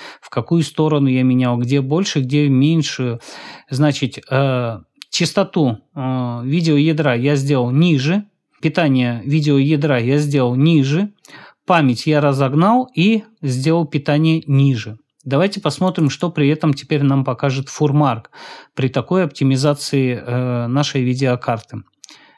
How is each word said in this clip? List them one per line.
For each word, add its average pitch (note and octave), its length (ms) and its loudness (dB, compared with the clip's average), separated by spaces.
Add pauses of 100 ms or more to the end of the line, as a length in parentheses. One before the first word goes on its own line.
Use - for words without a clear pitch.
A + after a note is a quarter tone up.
(200)
в - 100 -20
какую E3 320 0
сторону D3 460 0
я B2+ 160 2
менял, B2+ 340 2
где B2+ 220 0
больше, D3+ 400 -2
где C#3+ 280 0
меньше. C3+ 680 0 (500)
Значит, C#3 500 -2 (120)
э, B2+ 480 -2 (320)
частоту, D#3 680 0 (180)
э, B2+ 480 -4
видеоядра D3+ 720 2
я C3+ 180 0
сделал C3+ 380 0
ниже, D#3+ 540 2 (360)
питание C3 640 0
видеоядра C#3+ 760 2
я B2 200 0
сделал C#3 360 0
ниже, D#3 600 2 (520)
память C#3+ 400 2
я D3+ 140 2
разогнал D3 720 2
и G#3+ 300 2 (180)
сделал D3+ 440 0
питание D#3 600 0
ниже. C3+ 520 0 (280)
Давайте E3+ 320 0
посмотрим, E3 520 -2
что F3 200 -4
при D3 200 0
этом D3+ 240 0
теперь D3 280 -4
нам C#3 220 2
покажет C3+ 460 -4
Фурмарк C#3+ 600 0 (440)
при C3 160 -2
такой F3+ 340 -2
оптимизации, C3+ 1000 0
э, B2 440 -4
нашей C3+ 360 -2
видеокарты. B2 760 -2 (600)